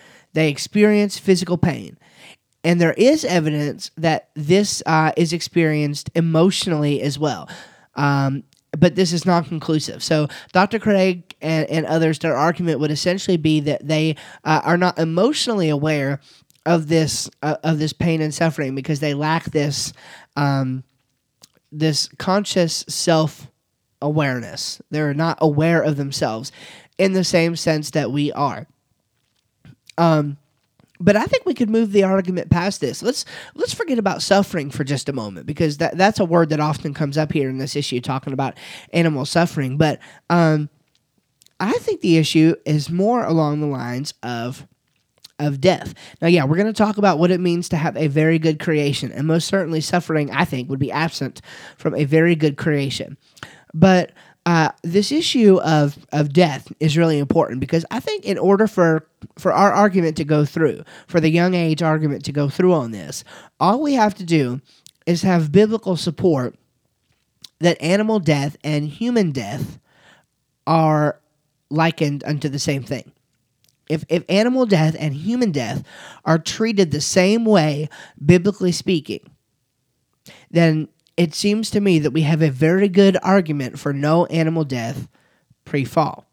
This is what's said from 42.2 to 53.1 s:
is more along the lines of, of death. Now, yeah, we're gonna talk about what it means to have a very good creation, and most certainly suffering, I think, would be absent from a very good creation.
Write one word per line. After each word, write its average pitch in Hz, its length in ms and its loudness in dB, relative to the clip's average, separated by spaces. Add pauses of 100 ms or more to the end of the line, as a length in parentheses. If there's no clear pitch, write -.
is 151 260 -2
more 202 360 0
along 151 340 0
the 151 80 -2
lines 127 460 -6 (100)
of, 120 420 -8 (720)
of 143 220 -2
death. 170 340 0 (280)
Now, 170 80 2
yeah, 165 160 4
we're 156 120 0
gonna 214 140 2
talk 208 260 0
about 185 220 2
what 175 120 2
it 180 100 0
means 175 280 -2
to 175 80 0
have 175 200 -2
a 156 100 0
very 156 320 2
good 156 200 0
creation, 143 520 -2
and 143 160 -6
most 160 220 0
certainly 165 320 -2
suffering, 156 500 -2
I 147 140 0
think, 131 240 -8
would 135 100 -4
be 135 140 -4
absent 143 480 -6 (340)
from - 180 -4
a 151 120 -2
very 160 300 4
good 151 200 0
creation. 139 640 -4 (560)